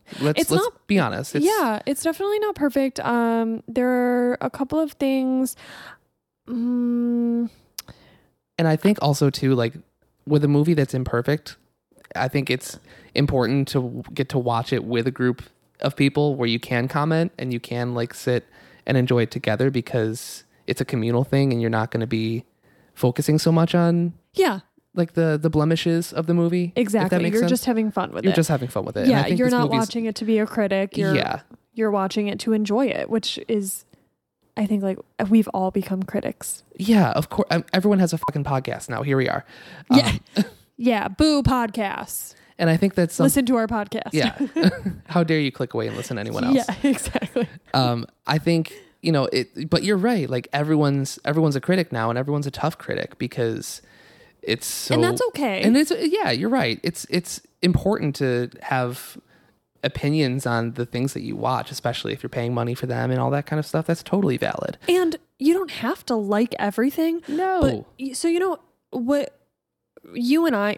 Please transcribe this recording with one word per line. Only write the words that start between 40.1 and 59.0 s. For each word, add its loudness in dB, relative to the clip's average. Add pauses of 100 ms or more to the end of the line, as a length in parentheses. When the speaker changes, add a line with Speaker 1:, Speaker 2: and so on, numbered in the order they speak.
Speaker 1:
Um, 2
<laughs> -20 (260)
Speaker 2:
Yeah, 0
boo 2
podcasts. -2 (220)
Speaker 1:
And 2
I 4
think 0
that's 2
some 4
Speaker 2:
Listen 4
to 2
our 0
podcast. -6
Speaker 1:
Yeah. 0 (640)
<laughs> -20
How 2
dare 2
you 0
click -6
away -2
and -6
listen -8
to -4
anyone -4
else? 4
Speaker 2:
Yeah, 0
<laughs> -
exactly. -2 (240)
Speaker 1:
Um, 0 (200)
I 0
think, 0 (280)
you 0
know, 2
it, -4
but 2
you're 2
right. 0
Like, -4
everyone's, 2
everyone's 2
a -2
critic 0
now, -2
and -2
everyone's -2
a -4
tough -4
critic -8
because -4 (600)
it's -4
so -2
Speaker 2:
And 4
that's 2
okay. -2
Speaker 1:
And 6
it's, 4
yeah, 0
you're -2
right. 0
It's, -6
it's -4 (200)
important 2
to 0 (120)
have -4 (640)